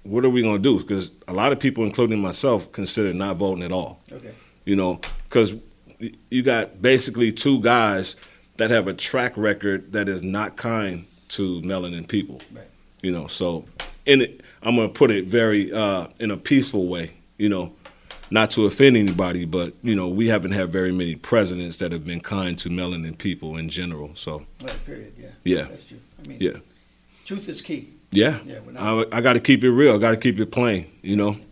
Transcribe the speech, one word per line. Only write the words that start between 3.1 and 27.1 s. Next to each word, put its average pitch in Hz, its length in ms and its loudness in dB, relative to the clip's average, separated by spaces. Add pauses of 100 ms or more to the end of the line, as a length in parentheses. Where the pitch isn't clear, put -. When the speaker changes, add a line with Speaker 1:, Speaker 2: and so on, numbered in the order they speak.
Speaker 1:
not 95 220 -4
voting 92 260 -2
at 85 80 -6
all. - 300 -6 (100)
Speaker 2:
Okay. - 200 -18 (340)
Speaker 1:
You 101 120 2
know, 90 220 -2 (300)
'cause 107 240 4 (480)
y-, 113 100 -10 (200)
you 127 100 0
got 117 400 0
basically 117 500 2
two 135 300 2
guys 107 540 2 (420)
that 110 140 0
have 101 160 2
a 92 80 -4
track 123 420 -2
record 101 560 -2
that 104 160 -2
is 90 140 -6
not 95 340 -6
kind 101 480 -6 (240)
to 90 320 -4
melanin 87 460 -8
people. 95 340 -6 (100)
Speaker 2:
Right. - 140 -20 (380)
Speaker 1:
You 92 80 -2
know, 80 160 -6
so 85 380 -4 (420)
in 139 140 8
it, - 200 -4 (220)
I'm 117 120 0
gonna 110 140 2
put 127 220 4
it 98 140 0
very, 107 460 2
uh, 98 360 -2 (120)
in 110 120 -4
a 95 60 -6
peaceful 117 500 2
way, 85 240 -6 (260)
you 104 120 0
know, 90 240 -4 (580)
not 110 180 2
to 110 160 2
offend 127 320 6
anybody, 90 480 0
but, 87 280 -4 (100)
you 113 120 0
know, 90 120 -2
we 101 220 0
haven't 98 220 0
had 95 200 -2
very 92 200 0
many 87 240 -2
presidents 90 600 0
that 87 140 -4
have 82 120 -8
been 85 160 -8
kind 90 380 -4
to - 120 -8
melanin 87 460 -6
people 82 400 -8
in 82 140 -8
general, 80 460 -8
so. 76 300 -10 (180)
Speaker 2:
Right, - 220 -10
period, - 340 -16
yeah. - 80 -20 (160)
Speaker 1:
Yeah. 87 220 0
Speaker 2:
That's - 180 -20
true. - 160 -20 (240)
I - 40 -18
mean, 135 140 -16
Speaker 1:
Yeah. - 160 -2 (680)